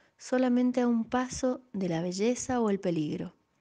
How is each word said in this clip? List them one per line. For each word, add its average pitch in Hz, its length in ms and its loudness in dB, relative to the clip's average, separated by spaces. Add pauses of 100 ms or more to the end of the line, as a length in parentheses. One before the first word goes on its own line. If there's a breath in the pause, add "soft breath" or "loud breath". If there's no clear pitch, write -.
(180 soft breath)
solamente 247 640 2
a 240 80 4
un 233 160 2
paso 254 580 -2 (100)
de 190 160 -2
la 165 140 0
belleza 233 580 -2
o 214 100 2
el 196 100 0
peligro. 170 540 -2 (260 soft breath)